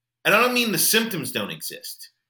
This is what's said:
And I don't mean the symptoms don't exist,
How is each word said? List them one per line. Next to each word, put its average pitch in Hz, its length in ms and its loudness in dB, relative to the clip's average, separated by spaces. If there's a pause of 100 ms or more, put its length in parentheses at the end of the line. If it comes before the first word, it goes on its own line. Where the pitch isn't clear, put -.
(260)
And 165 80 4
I 214 80 6
don't 247 120 2
mean 240 180 0
the 170 60 0
symptoms 175 540 0
don't 101 200 -6
exist, - 580 -14 (200)